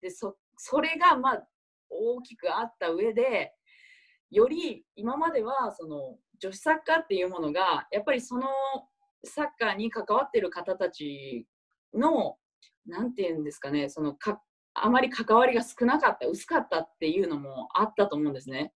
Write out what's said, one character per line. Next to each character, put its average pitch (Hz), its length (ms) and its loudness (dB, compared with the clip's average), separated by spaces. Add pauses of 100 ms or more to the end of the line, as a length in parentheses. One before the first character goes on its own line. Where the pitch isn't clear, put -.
で、 185 80 -10
そ-、 180 300 -10 (180)
そ - 240 0
れ 320 160 0
が、 320 220 6
ま 254 160 2
あ、 - 120 -8 (440)
大 233 320 -2
き 240 160 -20
く 175 180 -2
あ 220 60 0
っ 240 180 -6
た 175 80 -2
上 190 240 0
で、 220 400 0 (800)
よ 220 180 8
り 311 380 -4 (100)
今 233 220 -4
ま 330 120 2
で 277 120 0
は、 247 300 -2
そ 165 140 -16
の、 143 300 -10 (220)
女 190 140 -8
子 196 60 -14
サ 214 180 2
ッ - 60 -6
カ - 120 2
ー 330 60 4
っ 220 60 -8
て 196 100 0
い 180 80 2
う 180 40 -2
も 180 120 -8
の 151 120 -2
が、 170 380 0
や 202 100 -2
っ 202 40 -8
ぱ 277 80 0
り 247 100 0
そ 247 160 -8
の 269 100 -4 (760)
サ - 160 -6
ッ 190 60 -2 (100)
カ 220 140 0
ー 190 40 -4
に 220 140 -2
関 220 160 -8 (100)
わ 262 60 4
っ 277 80 -4
て 226 100 4
る 185 80 -2
方 175 260 -4
た 180 140 -2
ち 139 580 -10 (460)
の、 262 460 0 (480)
な 180 160 -6
ん 247 100 -4
て 202 120 -2
い 170 80 0
う 160 80 -4
ん 151 40 -4
で 147 80 -6
す - 60 -16
か 139 120 -8
ね、 143 200 -2
そ 156 100 -10
の、 147 140 -2
か-、 - 280 -6 (300)
あ - 160 0
ま 247 120 6
り 254 100 0
関 220 260 2
わ 247 80 8
り 262 80 4
が 240 120 2
少 - 200 -4
な 262 140 4
か 302 120 4
っ - 100 -4
た、 247 80 -2
薄 - 180 -6
か 330 120 2
っ - 120 -2
た 160 120 0
っ - 80 -10 (100)
て 160 100 0
い 185 140 2
う - 20 -2
の 160 100 -2
も 135 380 -10
あ 202 100 2
っ 208 120 -4
た 202 100 6
と 147 80 -4
思 151 140 0
う - 20 0
ん - 20 -6
で 131 80 -8
す 131 80 -16
ね。 135 260 -6